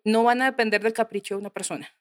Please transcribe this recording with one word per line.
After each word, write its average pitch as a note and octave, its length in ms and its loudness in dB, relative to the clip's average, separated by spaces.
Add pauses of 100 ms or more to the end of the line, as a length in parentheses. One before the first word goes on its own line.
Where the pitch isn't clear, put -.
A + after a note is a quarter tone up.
no A3 200 4
van B3 180 4
a - 80 2
depender A3 320 0
del A3 100 2
capricho G#3+ 440 -4
de G3+ 40 -6
una G3+ 100 -12
persona. - 380 -8 (120)